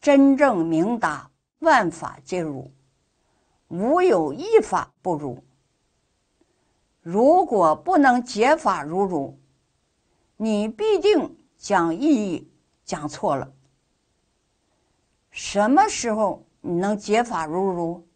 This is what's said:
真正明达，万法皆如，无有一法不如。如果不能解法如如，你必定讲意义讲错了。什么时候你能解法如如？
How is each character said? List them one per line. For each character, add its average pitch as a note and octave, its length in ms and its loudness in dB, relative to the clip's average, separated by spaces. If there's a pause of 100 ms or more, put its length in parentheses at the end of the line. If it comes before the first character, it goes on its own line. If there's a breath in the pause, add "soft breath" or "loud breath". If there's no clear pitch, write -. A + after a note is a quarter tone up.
真 C#4 340 6
正 B3+ 300 2
明 E3+ 340 0
达， D3+ 300 -6 (300)
万 C4 300 2
法 - 360 -12
皆 F3+ 160 -6
如， C#3+ 300 -10 (960)
无 A#3+ 340 -2
有 C#4+ 320 2
一 G#4+ 260 2
法 - 320 -4 (100)
不 F3 140 -4
如。 D3 260 -10 (1600)
如 C4 440 2
果 C#4 300 2
不 F4+ 220 -2
能 B3+ 260 4
解 A#3+ 320 0
法 G3 260 -2
如 E3 220 -4
如， D3 340 -6 (1000)
你 G#3+ 320 -2
必 G#4 320 0
定 F#4+ 380 0 (200)
讲 E3+ 380 0
意 G#3+ 380 0
义 - 180 -12 (320)
讲 D#3+ 240 -10
错 E3 280 -4
了。 - 180 -8 (1800)
什 - 380 -4
么 F#4+ 180 4
时 A#3+ 240 -6
候 G#3+ 320 -2 (180)
你 F3 120 -6
能 G3 240 -2
解 G#3 260 0
法 G3+ 220 -4
如 D#3+ 160 -4
如？ E3+ 540 -4